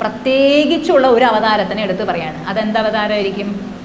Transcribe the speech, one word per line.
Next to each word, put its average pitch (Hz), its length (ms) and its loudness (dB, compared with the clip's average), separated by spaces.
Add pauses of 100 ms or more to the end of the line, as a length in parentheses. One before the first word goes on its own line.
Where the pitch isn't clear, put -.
പ്രത്യേകിച്ചുള്ള 277 1080 2
ഒരു 233 160 4
അവതാരത്തിനെ 214 580 0
എടുത്ത് 190 220 -4
പറയാണ്. 170 440 -6
അതെന്ത് 214 300 -2
അവതാരമായിരിക്കും? 208 1080 -2